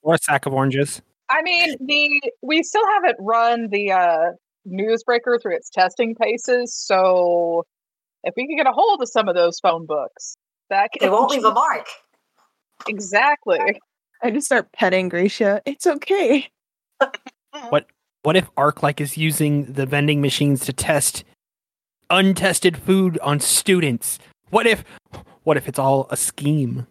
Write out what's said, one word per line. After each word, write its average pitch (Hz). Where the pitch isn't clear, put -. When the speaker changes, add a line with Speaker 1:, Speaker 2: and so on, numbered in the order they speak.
Speaker 1:
Or 156
a 156
sack -
of 135
oranges. 135
Speaker 2:
I 302
mean, 339
the, 294
we 311
still 427
haven't 359
run 233
the, 202
uh, 175
newsbreaker 226
through 185
its -
testing 214
paces, 240
so 175
if 180
we 254
could 311
get 294
a 254
hold 349
of 233
some 214
of 180
those 175
phone 165
books, -
that 202
Speaker 3:
They -
Speaker 2:
could 185
Speaker 3:
won't 214
leave 269
a 214
mark. -
Speaker 2:
Exactly. 208
Speaker 4:
I 247
just 285
start -
petting 185
Gracia. 196
It's 285
okay. 302
Speaker 1:
What, 151
what 160
if -
Arclight 147
is 147
using 147
the 135
vending 143
machines 143
to 139
test -
untested 185
food 185
on 147
students? -
What 226
if, 220
what 156
if 131
it's 131
all 135
a 135
scheme? 131